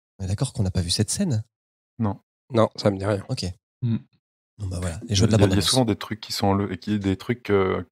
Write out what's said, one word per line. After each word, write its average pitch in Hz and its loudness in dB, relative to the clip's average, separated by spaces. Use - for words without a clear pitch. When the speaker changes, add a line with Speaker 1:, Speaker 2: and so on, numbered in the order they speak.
Speaker 1:
On 98 -6
est 90 -6
d'accord 101 -2
qu'on - -2
n'a 92 0
pas 92 -2
vu 85 -4
cette - 0
scène ? 143 -2
Speaker 2:
Non. 107 -4
Speaker 3:
Non, 110 4
ça - 0
me 98 -4
dit 95 -8
rien. 101 -2
Speaker 1:
Ok. - -6
Speaker 4:
Hmm. 113 -2
Speaker 1:
Bon, 104 -10
bah 90 -6
voilà, 87 -6
les - -14
Speaker 2:
Il - -14
y - 2
a, - 2
Speaker 1:
jeux 101 6
de 101 4
la 113 6
Speaker 2:
il 101 6
y 98 10
a - 8
Speaker 1:
bande-annonce. 98 2
Speaker 2:
souvent 131 4
des 107 0
trucs - -10
qui - -12
sont 98 2
le-, 101 0
qui, 202 -2
des 95 0
trucs, - -6
euh, 95 2